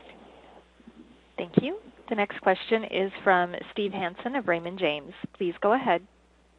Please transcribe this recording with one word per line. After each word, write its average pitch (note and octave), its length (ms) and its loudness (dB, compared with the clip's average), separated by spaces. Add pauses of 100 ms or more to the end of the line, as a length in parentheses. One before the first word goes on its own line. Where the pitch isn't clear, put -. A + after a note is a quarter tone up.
(1400)
Thank E3+ 280 0
you. E4 140 -4 (300)
The A#3 80 -4
next G3+ 260 -2
question A3 440 2
is F#3+ 260 -2 (120)
from F3+ 320 4 (160)
Steve G3+ 200 -2
Hansen G3 440 -4
of A#3 120 -4
Raymond E3+ 300 0
James. D3+ 360 -2 (200)
Please F3 260 -2
go G3+ 140 4
ahead. G#3+ 320 2 (540)